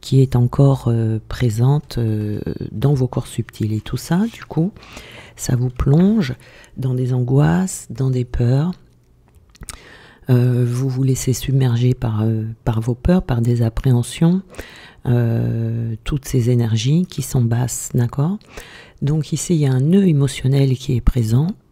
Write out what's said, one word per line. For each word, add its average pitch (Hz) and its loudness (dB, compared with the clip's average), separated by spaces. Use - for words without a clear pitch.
qui 135 2
est 131 2
encore, 131 2
euh, 113 0
présente, 127 -2
euh, 107 -4
dans 139 0
vos 127 0
corps - -6
subtils. - -6
Et 107 -4
tout - -10
ça, 180 -2
du - -18
coup, 170 -4
ça - -2
vous 123 -2
plonge 160 2
dans 131 -4
des 127 -2
angoisses, 147 2
dans 131 -2
des 127 -2
peurs. 135 0
Euh, 123 4
vous 123 -2
vous 127 -2
laissez 131 0
submerger 127 2
par, 110 -2
euh, 110 0
par 113 -2
vos 117 -2
peurs, 180 2
par 117 0
des 120 2
appréhensions, 131 2
euh, 117 -2
toutes - -6
ces 123 0
énergies 120 2
qui - -10
sont 127 0
basses, 117 -2
d'accord ? 139 -2
Donc 147 -2
ici, 156 -2
il 156 2
y 143 2
a 131 2
un 127 2
nœud 185 4
émotionnel 139 2
qui - -4
est 113 0
présent 120 2